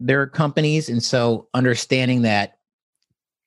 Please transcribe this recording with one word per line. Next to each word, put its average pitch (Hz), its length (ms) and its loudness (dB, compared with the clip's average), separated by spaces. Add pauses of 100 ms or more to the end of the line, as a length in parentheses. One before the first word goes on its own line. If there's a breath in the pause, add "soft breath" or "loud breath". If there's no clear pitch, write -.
their 135 260 0
companies. 151 640 -2
And 120 140 -2
so 120 500 0
understanding 127 680 0
that 104 360 0 (880)